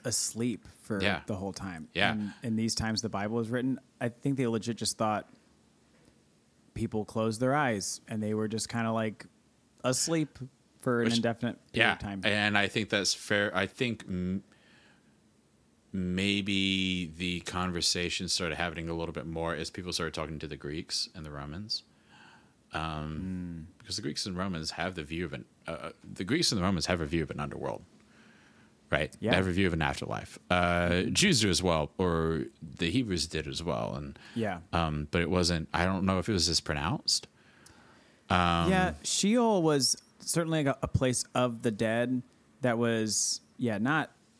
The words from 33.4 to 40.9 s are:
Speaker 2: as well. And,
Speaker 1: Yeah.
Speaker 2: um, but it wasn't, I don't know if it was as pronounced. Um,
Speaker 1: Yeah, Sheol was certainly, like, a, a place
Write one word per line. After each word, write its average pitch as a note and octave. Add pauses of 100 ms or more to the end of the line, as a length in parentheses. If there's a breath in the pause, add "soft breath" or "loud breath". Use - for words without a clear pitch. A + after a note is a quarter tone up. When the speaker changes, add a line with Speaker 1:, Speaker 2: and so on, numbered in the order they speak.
Speaker 2:
as C#2
well. A1+
And, C#2 (160 loud breath)
Speaker 1:
Yeah. G2+ (120)
Speaker 2:
um, D2+
but F2
it E2
wasn't, F2
I E2
don't F#2+
know F#2+
if F2
it A2+
was F2
as D#2+
pronounced. D#2 (1000 loud breath)
Um, F2
Speaker 1:
Yeah, F#3 (100)
Sheol A3
was D3 (220)
certainly, D#3+
like, C3+
a, -
a B2
place - (100)